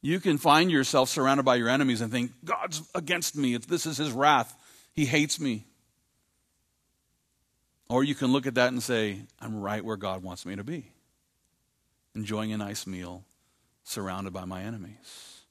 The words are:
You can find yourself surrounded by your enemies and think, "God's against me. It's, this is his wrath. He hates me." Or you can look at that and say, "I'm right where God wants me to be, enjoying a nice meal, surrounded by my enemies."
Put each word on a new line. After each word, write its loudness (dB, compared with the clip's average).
You 0
can 2
find 6
yourself 4
surrounded 2
by 6
your 2
enemies 2
and -4
think, -2
"God's -4
against -2
me. 2
It's, -6
this -2
is -4
his -2
wrath. 4
He 2
hates 2
me." -4
Or 4
you 0
can 0
look 2
at -2
that 6
and -2
say, -2
"I'm -8
right -4
where -6
God -6
wants -12
me -8
to -10
be, -12
enjoying -4
a -4
nice -8
meal, -10
surrounded -8
by -8
my -8
enemies." -14